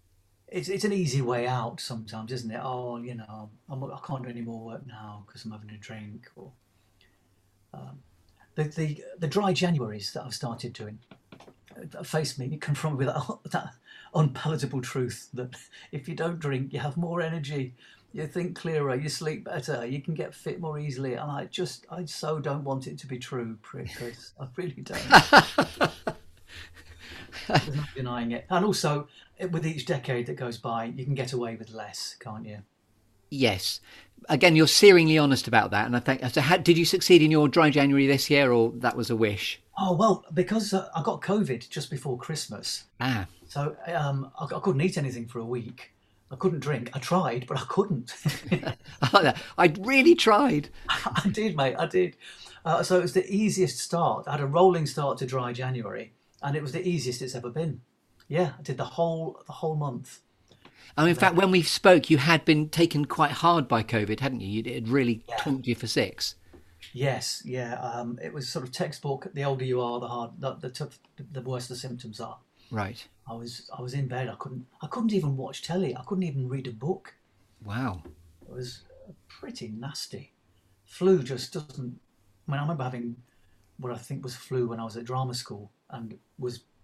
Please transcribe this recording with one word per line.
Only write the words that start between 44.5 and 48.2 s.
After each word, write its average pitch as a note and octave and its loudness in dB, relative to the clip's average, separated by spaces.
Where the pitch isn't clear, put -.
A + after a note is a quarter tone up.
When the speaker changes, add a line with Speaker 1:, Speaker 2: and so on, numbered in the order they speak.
Speaker 1:
couldn't D3 2
eat F#3 0
anything A#2+ -6
for A#2 -10
a A2+ -6
week. A#2 -8
I - -12
couldn't E3+ 0
drink. C3 -4
I C#3 -6
tried, D#3 0
but C#3 -4
I - -8
couldn't. - 0